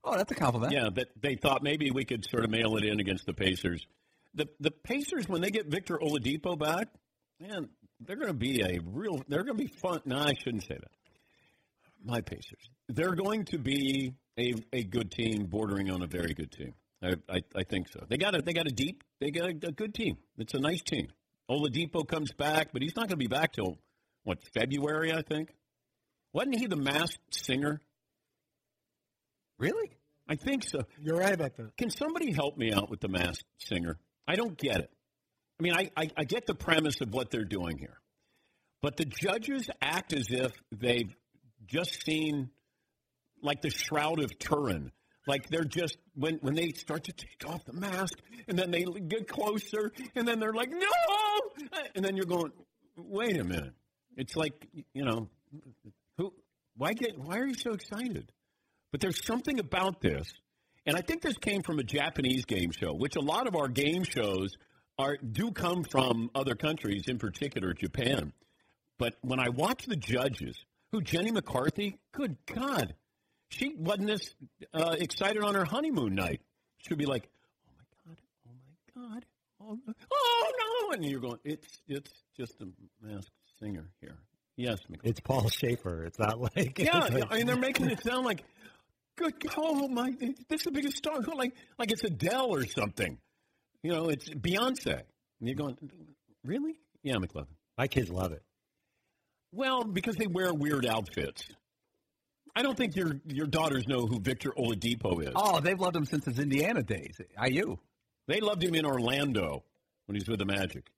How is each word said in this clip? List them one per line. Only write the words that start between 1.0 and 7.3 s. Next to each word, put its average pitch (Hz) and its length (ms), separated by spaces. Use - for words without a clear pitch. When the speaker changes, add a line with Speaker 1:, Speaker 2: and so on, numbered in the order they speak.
Speaker 2:
they 139 160
thought 135 260
maybe 147 280
we 127 140
could 113 200
sort 117 200
of 110 60
mail 110 260
it 104 80
in 104 160
against 95 240
the 90 100
Pacers. 92 520
The, 151 120
the 143 100
Pacers, 277 560
when 175 140
they 190 100
get 208 160
Victor 170 320
Oladipo 151 600
back, 165 300